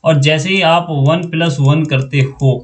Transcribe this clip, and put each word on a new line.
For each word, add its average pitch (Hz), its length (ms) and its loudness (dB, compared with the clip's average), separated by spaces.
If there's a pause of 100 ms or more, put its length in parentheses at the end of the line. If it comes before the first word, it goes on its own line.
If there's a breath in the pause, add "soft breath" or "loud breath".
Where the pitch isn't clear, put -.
और 160 160 2
जैसे 151 280 0
ही 190 160 0
आप 165 260 2
वन 156 400 0
प्लस 165 300 -2
वन 151 260 2
करते 135 340 -2 (140)
हो 135 300 0